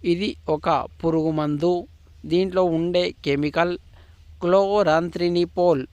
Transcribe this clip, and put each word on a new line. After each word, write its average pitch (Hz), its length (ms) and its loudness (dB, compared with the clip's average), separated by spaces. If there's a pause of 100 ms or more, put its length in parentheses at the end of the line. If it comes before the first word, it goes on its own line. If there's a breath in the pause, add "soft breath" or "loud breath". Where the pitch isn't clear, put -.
(140)
ఇది 190 160 -2 (280)
ఒక 160 120 -4 (320)
పురుగు 160 380 0
మందు. 151 340 0 (580)
దీంట్లో 185 300 0 (160)
ఉండే 175 260 0 (220)
కెమికల్ 151 480 0 (680 soft breath)
క్లోరాంత్రినిపోల్ 175 1400 2 (120)